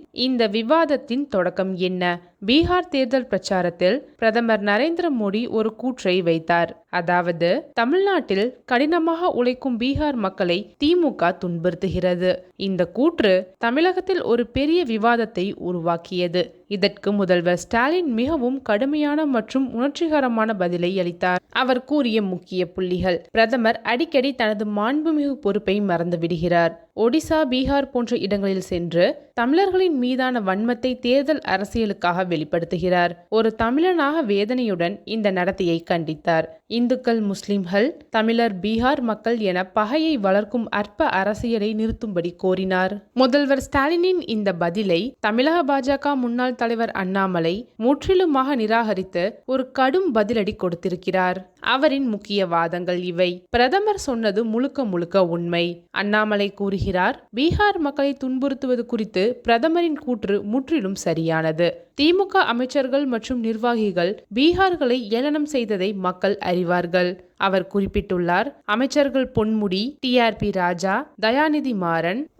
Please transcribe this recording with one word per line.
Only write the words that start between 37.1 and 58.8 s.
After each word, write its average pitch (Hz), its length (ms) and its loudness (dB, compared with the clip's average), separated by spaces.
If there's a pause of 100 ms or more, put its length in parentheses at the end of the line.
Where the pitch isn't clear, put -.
முஸ்லிம்கள், 196 580 0 (300)
தமிழர், 226 460 2
பீகார் 240 480 0
மக்கள் 226 280 -2 (120)
என 180 80 -2 (180)
பகையை 302 380 0 (100)
வளர்க்கும் 208 420 0 (140)
அற்ப 285 260 -2 (140)
அரசியலை 214 500 -2 (100)
நிறுத்தும்படி 190 520 -4 (100)
கோரினார். 185 520 0 (260)
முதல்வர் 269 460 2
ஸ்டாலினின் 339 540 0 (140)
இந்த 196 180 0 (120)
பதிலை 175 360 0 (260)
தமிழக 269 340 2 (100)
பா 277 80 2 (100)
ஜ 277 160 2
க 285 200 0
முன்னாள் 247 380 -2
தலைவர் 226 300 -2 (100)
அண்ணாமலை 185 520 0 (300)
முற்றிலுமாக 294 760 2
நிராகரித்து 208 640 0 (280)
ஒரு 262 120 0 (140)
கடும் 320 400 2
பதிலடி 214 460 0
கொடுத்திருக்கிறார். 180 760 -2 (340)
அவரின் 277 400 0
முக்கிய 202 260 -4 (140)
வாதங்கள் 175 460 0 (120)
இவை. 180 180 2 (240)
பிரதமர் 392 540 2
சொன்னது 220 320 0 (120)
முழுக்க 262 400 -2
முழுக்க 175 340 2 (100)
உண்மை. 170 280 0 (380)
அண்ணாமலை 208 480 0 (100)
கூறுகிறார், 196 560 0 (220)
பீகார் 370 480 2
மக்களை 277 260 0 (100)
துன்புறுத்துவது 262 720 -2